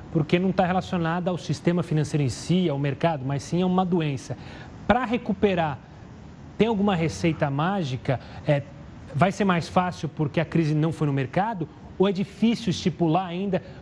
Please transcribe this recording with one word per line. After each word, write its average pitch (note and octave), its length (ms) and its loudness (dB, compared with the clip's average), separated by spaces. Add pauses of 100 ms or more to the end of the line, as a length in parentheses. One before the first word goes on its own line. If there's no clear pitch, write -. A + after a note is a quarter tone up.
(100)
porque E3 280 4
não F#3 140 2
tá F#3+ 120 4
relacionada F3 680 0
ao F3 60 -2
sistema F3 460 0
financeiro D3+ 420 0
em B2 60 2
si, F3+ 360 0
ao C#3 120 0
mercado, C#3+ 480 0
mas C#3 160 -2
sim E3+ 180 0
a F#3 60 2
uma F#3 180 2
doença. D#3+ 540 -2 (500)
Pra B3 160 4
recuperar, F#3+ 760 0 (800)
tem G#3 100 4
alguma G3+ 300 2
receita D#3+ 540 0
mágica? C#3+ 680 0 (300)
É, C#3+ 140 2 (520)
vai E3 160 4
ser G#3 140 -2
mais F3 240 2
fácil F3+ 400 0
porque D#3 320 -2
a D3+ 60 0
crise D#3 280 2
não D#3 180 2
foi D#3 140 0
no C#3+ 60 0
mercado? E3 560 -2 (300)
Ou F#3+ 80 6
é G3+ 60 4
difícil A3 560 0
estipular F3 580 2
ainda F3+ 360 -2 (200)